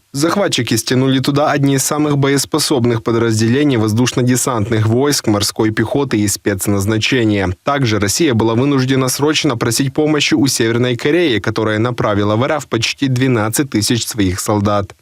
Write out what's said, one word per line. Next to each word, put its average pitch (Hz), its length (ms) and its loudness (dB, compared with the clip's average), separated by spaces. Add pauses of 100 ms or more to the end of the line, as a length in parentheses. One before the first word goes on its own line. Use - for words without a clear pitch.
(120)
Захватчики 147 600 0
стянули 131 440 0
туда 143 320 0
одни 139 240 2
из 135 100 0
самых 151 320 0
боеспособных 139 840 0
подразделений 117 760 2
воздушно-десантных 117 1080 0
войск, 135 400 0
морской 110 440 0
пехоты 120 460 -2
и 104 120 0
спецназначения. 101 1300 -2
Также 135 360 0
Россия 113 340 0
была 113 220 2
вынуждена 131 540 0
срочно 143 500 0
просить 131 340 -2
помощи 151 400 0
у 143 140 4
Северной 120 500 0
Кореи, 147 440 0
которая 110 380 -2
направила 107 580 0
в 113 60 2
Р 151 100 0
Ф 143 160 -4
почти 123 400 -2
двенадцать 127 600 0
тысяч 113 380 -2
своих 95 340 -2
солдат. 104 600 0